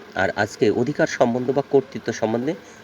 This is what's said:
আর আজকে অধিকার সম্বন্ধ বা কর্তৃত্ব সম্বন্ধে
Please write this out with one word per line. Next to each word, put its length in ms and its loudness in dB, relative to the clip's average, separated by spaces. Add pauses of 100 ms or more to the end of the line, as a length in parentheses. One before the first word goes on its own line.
(140)
আর 220 0
আজকে 340 2
অধিকার 360 0
সম্বন্ধ 440 0
বা 200 0
কর্তৃত্ব 420 0
সম্বন্ধে 420 -2 (300)